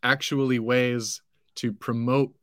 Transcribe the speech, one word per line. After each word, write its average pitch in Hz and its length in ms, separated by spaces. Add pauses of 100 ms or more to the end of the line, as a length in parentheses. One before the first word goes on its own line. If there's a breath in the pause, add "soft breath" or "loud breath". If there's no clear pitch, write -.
actually 135 560
ways 123 640 (340)
to 117 160
promote 123 720